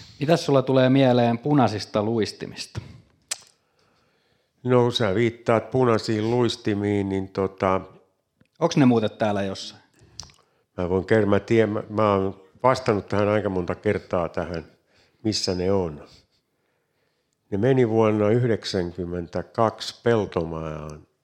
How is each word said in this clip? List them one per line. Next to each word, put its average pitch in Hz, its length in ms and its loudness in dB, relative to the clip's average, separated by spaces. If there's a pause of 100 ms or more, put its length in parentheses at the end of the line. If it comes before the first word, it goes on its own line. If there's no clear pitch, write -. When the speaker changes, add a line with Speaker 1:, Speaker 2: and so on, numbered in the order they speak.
(200)
Speaker 1:
Mitäs 156 260 2
sulla 139 160 4
tulee 131 260 4
mieleen 123 500 4
punaisista 110 640 0
luistimista? - 800 -6 (1800)
Speaker 2:
No, 123 260 4
sä 110 240 0
viittaat 113 560 0
punaisiin 113 600 0
luistimiin, 104 800 0
niin 95 200 -4
tota 95 520 -2 (800)
Speaker 1:
Onks 165 180 -2
ne 147 100 6
muuten 113 240 4
täällä 104 320 -4
jossain? - 400 -10 (960)
Speaker 2:
Mä 90 120 -4
voin 92 160 0
ker-, 110 220 2
mä 101 140 2
tien-, 113 300 2
mä, 110 180 -6
mä 107 260 2
oon 95 260 -2 (220)
vastannut 123 460 0
tähän 101 200 0
aika 104 200 0
monta 90 260 -4
kertaa 92 540 -4
tähän, 82 360 -8 (600)
missä 98 300 -4
ne 90 180 -2
on. 82 360 -4 (1400)
Ne 104 80 -4
meni 127 300 2
vuonna 107 400 2
yhdeksänkymmentäkaksi 92 1700 -4
Peltomaan 80 1040 -4 (180)